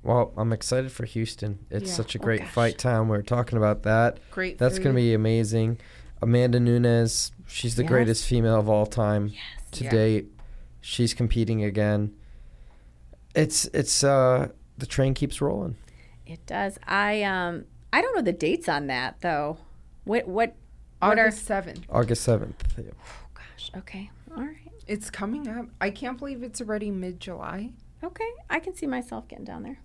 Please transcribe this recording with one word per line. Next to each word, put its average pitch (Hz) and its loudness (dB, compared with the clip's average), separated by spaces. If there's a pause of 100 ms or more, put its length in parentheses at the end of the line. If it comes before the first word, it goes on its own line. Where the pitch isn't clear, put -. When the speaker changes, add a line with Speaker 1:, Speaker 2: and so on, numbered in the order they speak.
Speaker 1:
Well, 117 4
I'm 113 2
excited 127 -2
for 123 -8
Houston. 107 -6 (120)
It's 98 -4
Speaker 2:
Yeah. - -6
Speaker 1:
such - -4
a 113 -6
Speaker 3:
Oh, - -8
Speaker 1:
great 110 0
Speaker 3:
gosh. 95 -10
Speaker 1:
fight 117 2
town. 113 2
We 107 2
were 101 0
talking 120 0
about 107 4
that. 113 4 (120)
Speaker 2:
Great 185 -4
Speaker 1:
That's 131 2
gonna 180 2
Speaker 2:
food. 131 4
Speaker 1:
be 117 4
amazing. 113 2 (440)
Amanda 120 6
Nunes, 120 4 (140)
she's 113 -4
the 123 0
Speaker 3:
Yes. 123 0
Speaker 1:
greatest 117 4
female 113 4
of 104 2
all 107 4
time 104 0
Speaker 3:
Yes. 107 -10 (320)
Speaker 1:
to - -6
Speaker 2:
Yeah. 120 -4
Speaker 1:
date. 110 4 (540)
She's - 0
competing 113 0
again. 104 2 (1200)
It's, 151 2
it's, - 0
uh, 131 4 (300)
the 131 -8
train 135 2
keeps 143 -4
rolling. 156 -2 (500)
Speaker 3:
It 165 -16
does. 196 -6
I, 208 0
um, 180 -4 (260)
I 269 4
don't 494 0
know 320 0
the 190 2
dates 202 -2
on 143 -2
that 127 -4
though. 156 -2 (460)
What, 220 -2
what, 226 0 (460)
what 208 4
are 220 6
Speaker 2:
August 214 -2
seventh. 196 -4
Speaker 1:
August 117 2
seventh. 107 0 (160)
Yeah. 110 -8
Speaker 3:
Oh, - -18
gosh. - -16
Okay. 190 -12 (240)
All 254 -8
right. 311 -10 (300)
Speaker 2:
It's 208 -8
coming 247 -6
up. 233 -10 (140)
I 202 -2
can't 247 -8
believe 269 -10
it's 247 -10
already 214 -4
mid-July. 185 -8 (320)
Speaker 3:
Okay. 370 -8 (200)
I - -2
can 359 -10
see - -8
myself 247 -8
getting - -16
down - -12
there. 269 -14